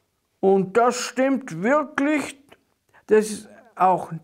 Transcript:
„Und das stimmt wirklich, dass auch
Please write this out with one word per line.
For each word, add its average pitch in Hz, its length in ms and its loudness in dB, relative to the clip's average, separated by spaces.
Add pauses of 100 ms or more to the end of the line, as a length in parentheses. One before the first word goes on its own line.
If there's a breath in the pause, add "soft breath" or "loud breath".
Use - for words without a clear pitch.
(400)
„Und 190 380 2
das 240 180 2
stimmt 247 640 -2
wirklich, 277 800 -2 (640 soft breath)
dass 214 420 0 (260)
auch 180 380 0 (100)